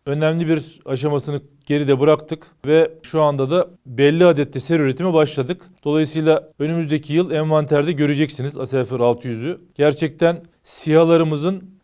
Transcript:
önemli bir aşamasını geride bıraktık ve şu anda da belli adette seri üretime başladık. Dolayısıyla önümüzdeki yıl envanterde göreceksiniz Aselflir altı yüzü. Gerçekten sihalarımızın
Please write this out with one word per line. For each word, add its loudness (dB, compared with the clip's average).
önemli -2
bir -4
aşamasını -4
geride 2
bıraktık 0
ve 2
şu -4
anda 0
da 0
belli 2
adette 2
seri 0
üretime -2
başladık. -2
Dolayısıyla 0
önümüzdeki -4
yıl 0
envanterde 0
göreceksiniz -2
Aselflir -4
altı 0
yüzü. -8
Gerçekten 0
sihalarımızın 2